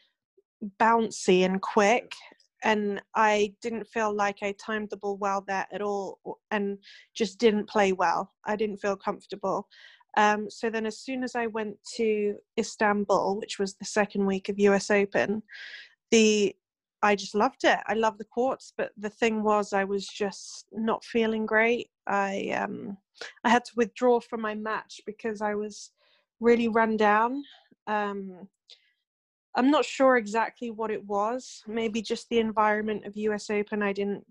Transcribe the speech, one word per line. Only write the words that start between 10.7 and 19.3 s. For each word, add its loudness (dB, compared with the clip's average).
then -4
as -8
soon -6
as -8
I -2
went -6
to 0
Istanbul, 2
which -10
was -4
the -16
second 0
week -2
of -6
U 6
S 0
Open, 2
the, 6
I 6
just -6
loved 0
it. 6
I -2
loved 0
the -12
courts, -4
but -6
the -8
thing 0